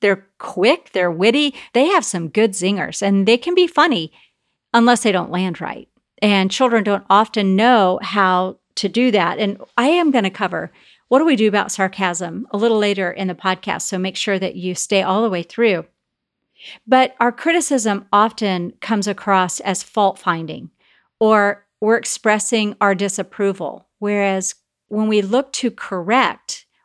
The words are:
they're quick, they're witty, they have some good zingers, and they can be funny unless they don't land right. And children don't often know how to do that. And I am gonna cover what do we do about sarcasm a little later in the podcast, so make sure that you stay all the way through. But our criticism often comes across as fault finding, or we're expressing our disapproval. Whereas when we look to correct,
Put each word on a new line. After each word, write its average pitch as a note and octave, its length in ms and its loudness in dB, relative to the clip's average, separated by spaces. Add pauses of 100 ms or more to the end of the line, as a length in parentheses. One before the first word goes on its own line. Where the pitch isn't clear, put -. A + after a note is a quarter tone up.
they're G3 260 0 (120)
quick, - 540 -2
they're F3+ 180 0
witty, A3+ 420 0 (200)
they C4 120 2
have F4 180 0
some E3+ 240 -6
good G#3 260 0
zingers, F#3 500 -4
and G3 240 2
they A#3 100 4
can E4+ 160 -4
be F4+ 140 4
funny C#4+ 440 0 (640)
unless A#3 300 4
they G#3+ 80 2
don't F3+ 200 -2
land F3+ 300 -4
right. - 260 -12 (360)
And G3 260 4
children A#3 340 2
don't G3 240 -2
often G3 480 2
know G#3 460 4
how F#3 560 0 (180)
to G3 140 -4
do A#3+ 220 2
that. F#3 260 0
And G3+ 240 -4 (160)
I B3 120 2
am E4+ 200 2
gonna G#3+ 220 0
cover F3 400 -6 (360)
what C4 120 4
do D#4+ 60 2
we D4+ 100 4
do G#3+ 120 2
about G3+ 240 0
sarcasm F#3 800 -4
a G3+ 80 -6
little A3 220 2
later G3 320 -2
in F#3+ 160 -6
the F3 80 -6
podcast, F#3 480 -4
so F#3 160 -6
make F#3+ 180 -4
sure G3 220 -2
that F#3+ 160 -6
you F3+ 180 -6
stay G3 300 -2
all F#3+ 180 0
the A#3 80 0
way F3 140 -4
through. G3+ 420 0 (1000)
But C4 320 2
our A#3+ 120 2
criticism A#3+ 800 -2
often G3+ 680 0
comes G#3 260 -2
across G3 520 0
as F#3 240 -6
fault G3 340 0
finding, E3 540 -6 (480)
or G#3 460 2 (140)
we're A3+ 180 2
expressing G#3+ 840 -2
our G3+ 140 2
disapproval. F#3+ 920 -6 (120)
Whereas G3+ 560 -2 (320)
when G#3+ 200 -2
we G#3+ 140 2
look B3 320 -2
to B3 160 -4
correct, - 960 -4 (200)